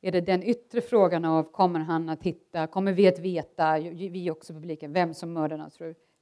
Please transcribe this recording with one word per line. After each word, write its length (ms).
är 100
det 100
den 220
yttre 380
frågan 440
av 180
kommer 360
han 300
att 140
hitta, 440
kommer 260
vi 140
att 120
veta, 580
ju, 160
ju, 160
vi 220
också 220
publiken, 400
vem 200
som 200
mördade 280
hans 160
fru 180